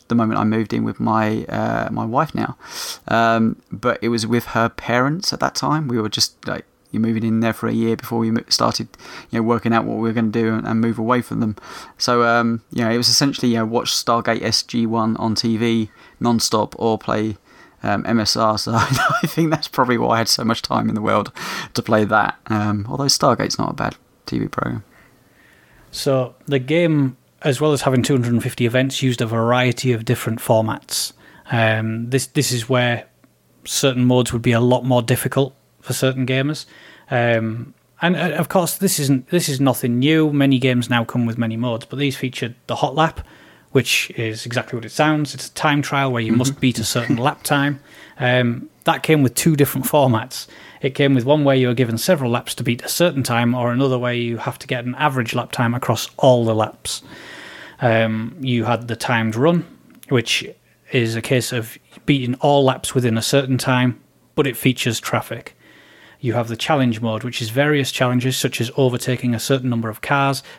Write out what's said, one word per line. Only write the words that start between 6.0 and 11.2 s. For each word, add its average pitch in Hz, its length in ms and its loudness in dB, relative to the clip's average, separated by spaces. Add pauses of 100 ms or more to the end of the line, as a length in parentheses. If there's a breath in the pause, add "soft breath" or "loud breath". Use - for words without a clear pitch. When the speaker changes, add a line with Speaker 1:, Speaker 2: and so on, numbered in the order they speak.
Speaker 1:
were 107 80 -4
just, - 380 -4
like, - 180 -8 (260)
you're 107 100 -2
moving 113 220 0
in 113 180 2
there 113 120 0
for 113 140 -4
a 113 60 0
year 113 240 0
before 117 220 -6
we 113 120 0
mo-, 113 160 -2
started, 113 400 0 (440 loud breath)
you 117 80 -2
know, 113 40 0
working 113 300 2
out 113 100 2
what 110 140 -4
we 110 100 -2
were 113 60 -2
gonna 113 160 0
do 113 240 0
and, 110 120 -4
and 113 140 0
move 113 180 2
away 120 240 0